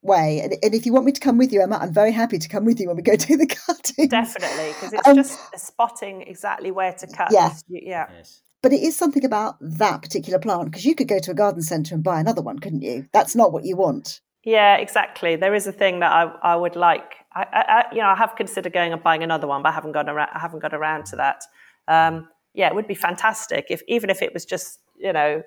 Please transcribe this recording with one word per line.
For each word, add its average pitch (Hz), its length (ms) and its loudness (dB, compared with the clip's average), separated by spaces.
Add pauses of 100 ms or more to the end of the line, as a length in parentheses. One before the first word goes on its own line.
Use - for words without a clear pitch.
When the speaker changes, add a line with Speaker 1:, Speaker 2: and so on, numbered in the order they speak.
Speaker 1:
way. 160 400 2
And, - 220 -4
and 214 120 2
if 233 120 0
you 233 60 2
want 247 140 4
me 277 60 4
to - 80 -4
come 262 180 2
with 254 140 4
you, 196 100 4
Emma, 196 140 0
I'm 180 160 -4
very 214 200 4
happy 226 260 -2
to 160 100 -8
come 208 160 -4
with 233 160 2
you 190 80 -2
when 170 80 -2
we 170 60 -6
go 196 140 6
<laughs> - 0 -
do 294 200 4
the 285 100 4
cutting. - 640 -2
Speaker 2:
Definitely, 180 720 -2
'cause 190 140 -10
it's 214 120 2
Speaker 1:
Um, 277 100 10
Speaker 2:
just 269 220 2 (200)
spotting 202 640 -6
exactly 190 480 -8
where 185 240 -4
to 185 120 -16
cut. - 240 -4
Speaker 1:
Yeah. 170 220 4 (160)
Speaker 2:
You, 175 140 -12
yeah. 170 240 -8 (100)
Speaker 3:
Yes. - 240 -20 (220)
Speaker 1:
But 262 100 4
it 285 100 2
is 311 140 0
something 285 280 0
about 220 360 -2
that 160 400 -2
particular 180 380 -4
plant, 175 340 -4
'cause 180 140 -14
you 320 80 4
could 226 140 -2
go 196 100 2
to 185 120 -6
a 175 40 -6
garden 190 280 0
centre 160 320 -4
and 156 80 -4
buy 170 180 0
another 175 220 0
one, - 160 -10
couldn't 165 240 -8
you? 123 300 -8
That's - 240 2
not 208 160 4
what - 120 -6
you 180 120 -4
want. 170 440 -2 (240)
Speaker 2:
Yeah, 208 320 6
exactly. 175 600 -2
There 190 180 0
is 202 120 -2
a 190 60 -8
thing 185 280 0
that 160 120 2
I, 165 120 4 (180)
I 170 140 2
would 175 200 -4
like. 175 380 2 (180)
I, 190 180 -6
I, - 100 2
I, 226 240 4 (100)
you 226 80 -2
know, 202 60 4
I 190 60 6
have 214 220 0
considered 190 380 -6
going 170 180 0
and 165 100 -8
buying 160 200 2
another 160 240 -4
one, 139 160 -4
but 156 80 2
I - 20 -4
haven't 156 200 -8
gone 147 140 -2
ara-, 151 280 -4
I 156 40 -8
haven't 165 220 -10
got 151 140 -8
around 156 320 -4
to - 100 -14
that. 135 280 -2 (440)
Um, 165 400 2 (240)
yeah, 180 160 0
it - 60 0
would 214 120 -4
be 202 80 -6
fantastic - 760 -4
if, 175 180 -6
even 220 220 -2
if 190 100 0
it - 140 -4
was 170 100 -10
just, - 360 -10 (180)
you 185 160 -4
know 151 320 0